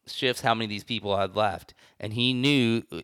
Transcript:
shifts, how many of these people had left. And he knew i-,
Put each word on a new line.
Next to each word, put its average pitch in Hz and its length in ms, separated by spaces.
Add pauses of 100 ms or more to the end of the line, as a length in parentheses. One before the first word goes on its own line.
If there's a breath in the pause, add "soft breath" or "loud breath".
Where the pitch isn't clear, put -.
shifts, - 360
how 117 120
many 113 120
of 104 40
these 104 140
people 98 340
had 95 180
left. 98 380 (260 soft breath)
And 107 140
he 123 200
knew 123 580
i-, 82 120